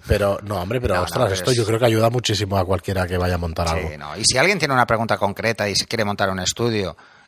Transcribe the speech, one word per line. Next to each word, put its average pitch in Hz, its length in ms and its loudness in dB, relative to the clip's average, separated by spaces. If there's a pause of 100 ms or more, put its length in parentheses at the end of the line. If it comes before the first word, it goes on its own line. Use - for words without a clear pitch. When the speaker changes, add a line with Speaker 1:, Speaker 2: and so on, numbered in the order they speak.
Speaker 1:
pero 101 360 2
no, 101 180 -4
hombre, 107 180 -2
pero 120 140 0
Speaker 2:
No, 90 60 2
no, 90 60 0
Speaker 1:
ostras, 123 180 0
Speaker 2:
pero 98 100 2
Speaker 1:
esto 92 180 0
Speaker 2:
es 120 60 2
Speaker 1:
yo 113 80 2
creo 110 140 0
que 123 60 4
ayuda 113 260 4
muchísimo 104 460 0
a 92 80 2
cualquiera 92 420 -2
que 90 100 -2
vaya 90 180 0
a - 40 -2
montar 82 300 -2
Speaker 2:
Sí, 82 80 0
Speaker 1:
algo. 80 200 -6
Speaker 2:
no. 73 200 -10
Y 110 80 -6
si 117 120 2
alguien 180 220 2
tiene 143 160 0
una 120 100 4
pregunta 110 320 0
concreta 104 520 0
y 95 60 -2
se - 120 -2
quiere 110 180 -2
montar 101 240 0
un 95 100 -4
estudio 101 560 -2 (320)